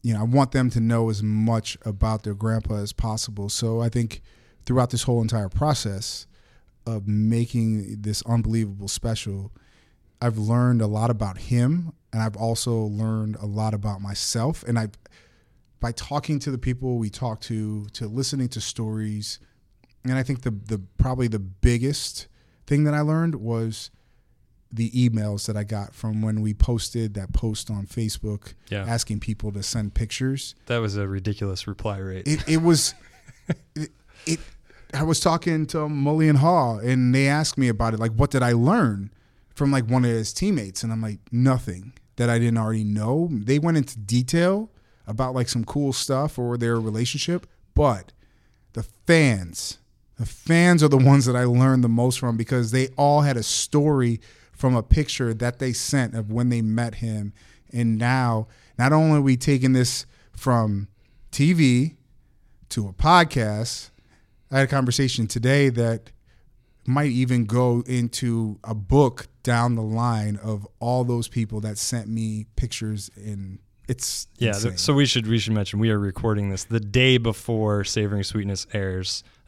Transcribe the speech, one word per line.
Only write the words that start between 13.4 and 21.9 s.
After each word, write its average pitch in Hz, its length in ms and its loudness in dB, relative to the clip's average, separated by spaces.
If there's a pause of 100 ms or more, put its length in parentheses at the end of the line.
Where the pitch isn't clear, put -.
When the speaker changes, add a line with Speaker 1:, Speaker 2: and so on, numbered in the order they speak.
Speaker 1:
a 107 40 -8
lot 110 280 -2
about 101 260 -6
myself. 117 600 -4
And 117 160 0
I, 110 120 -2 (920)
by 120 100 -4
talking 143 480 -4
to 135 140 -6
the 127 60 -6
people 127 400 -4
we 110 120 -4
talked 110 340 -8
to, 107 500 -6
to 117 120 -8
listening 127 440 -4
to 117 100 -8
stories, 107 800 -6 (640)
and 127 80 -2
I 131 100 0
think 127 200 -4
the, 120 100 -2
the, 104 280 -6 (180)
probably 127 280 0
the 110 140 -2
biggest 120 880 -2 (400)